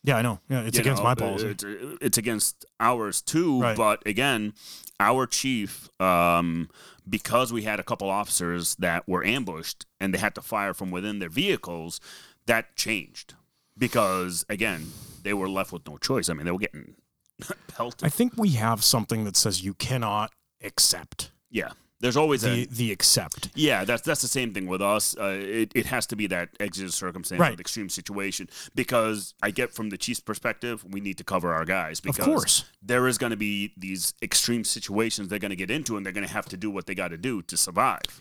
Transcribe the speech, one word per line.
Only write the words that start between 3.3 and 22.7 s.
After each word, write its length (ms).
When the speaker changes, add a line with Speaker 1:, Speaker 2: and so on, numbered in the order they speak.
Speaker 1:
Right. 140
Speaker 2:
But 300
again, 480
our 260
chief, 640
um, 680
because 440
we 100
had 180
a 40
couple 260
officers 680
that 280
were 160
ambushed 640
and 120
they 60
had 160
to 80
fire 320
from 160
within 300
their 100
vehicles, 680
that 300
changed 580
because, 720
again, 380
they 100
were 160
left 240
with 140
no 100
choice. 320
I 60
mean, 100
they 80
were 60
getting 380
<laughs> 360
pelted. 360
Speaker 1:
I 60
think 260
we 140
have 340
something 400
that 120
says 280
you 100
cannot 580
accept 680
Speaker 2:
Yeah. 200
There's 180
always 240
Speaker 1:
the, 220
Speaker 2:
a 20
Speaker 1:
the 260